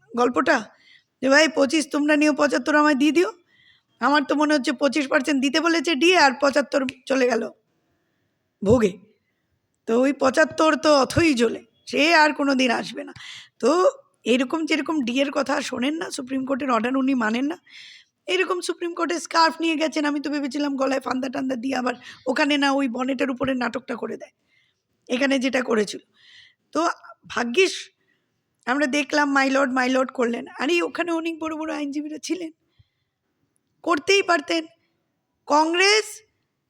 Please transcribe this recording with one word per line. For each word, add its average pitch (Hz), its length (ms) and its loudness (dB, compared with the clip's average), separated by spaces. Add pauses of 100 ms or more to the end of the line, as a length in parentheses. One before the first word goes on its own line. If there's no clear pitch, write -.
(180)
গল্পটা? 247 520 2 (520)
যে, 262 80 2
"ভাই, 302 180 6
পঁচিশ 277 440 0
তোমরা 302 240 2
নিও, 302 180 4
পঁচাত্তর 294 420 0
আমায় 302 200 4
দিয়ে 285 160 4
দিও।" 370 220 2 (680)
আমার 285 240 2
তো 294 120 -2
মনে 302 180 2
হচ্ছে 294 180 0
পঁচিশ 277 360 0
পার্সেন্ট 294 340 0
দিতে 285 180 0
বলেছে 330 360 0
ডিএ, 339 200 4
আর 285 160 6 (100)
পঁচাত্তর 285 400 0 (240)
চলে 262 220 0
গেল 226 220 -2 (1120)
ভোগে। 214 340 4 (880)
তো 233 160 0
ওই 269 120 2
পঁচাত্তর 311 640 2
তো 302 200 4
অথই 285 380 2
জ্বলে, 226 320 -2 (200)
সে 302 300 2
আর 302 180 4
কোনো 277 220 0
দিন 247 160 2
আসবে 233 320 -6
না। 285 100 -18 (460)
তো 339 320 2 (320)
এরকম 262 420 0
যেরকম 311 360 -2
ডি 240 200 -2
এর 277 100 -2
কথা 277 300 -2
শোনেন 269 340 -4
না, 349 160 -8
সুপ্রিম 262 340 -8
কোর্টের 269 260 -2
অর্ডার 240 260 0
উনি 269 160 0
মানেন 233 320 -2
না, 330 120 -6 (720)
এরকম 359 340 -2
সুপ্রিম 339 320 -6
কোর্টে 339 260 -4
স্কার্ফ 320 420 0
নিয়ে 320 140 0
গেছেন, 302 300 -2
আমি 294 140 -2
তো 285 100 -6
ভেবেছিলাম 285 460 -4
গলায় 269 260 -2
ফান্দা 254 280 -4
টান্দা 262 260 -4
দিয়ে 262 200 -6
আবার 247 180 -2 (340)
ওখানে 285 300 0
না 277 140 2
ওই 277 160 0
বনেটের 254 420 -4
উপরে 262 260 -2
নাটকটা 240 400 -6
করে 226 220 -10
দেয়, - 140 -20 (800)
এখানে 262 300 0
যেটা 254 220 -2
করেছিল। 220 380 -2 (720)
তো 330 180 0 (380)
ভাগ্যিস 240 600 -2 (760)
আমরা 285 200 0
দেখলাম 285 500 0
my 269 180 2
lord, 269 180 0
my 254 240 0
lord 262 160 0
করলেন। 240 340 -4 (140)
আরে 339 220 0
ওখানে 330 300 -4
অনেক 330 280 -4
বড় 320 160 -8
বড় 311 200 -8
আইনজীবীরা 294 480 -8
ছিলেন, 330 280 -8 (1300)
করতেই 381 400 2
পারতেন। 339 420 -2 (800)
কংগ্রেস 349 760 2 (480)